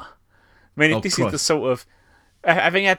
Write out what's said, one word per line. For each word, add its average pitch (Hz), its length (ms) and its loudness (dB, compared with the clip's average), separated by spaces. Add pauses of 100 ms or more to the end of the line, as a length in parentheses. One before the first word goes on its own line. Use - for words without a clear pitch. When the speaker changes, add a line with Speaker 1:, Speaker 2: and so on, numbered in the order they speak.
Speaker 1:
I - 800 -14
mean, 156 100 4
if - 60 0
Speaker 2:
Oh, - 40 -2
Speaker 1:
this 190 120 -4
is - 60 -4
the 110 120 0
Speaker 2:
Christ. 143 160 -4
Speaker 1:
sort 131 240 0
of, 123 160 -4 (580)
ha-, 165 100 4
having 180 320 0
had 185 120 2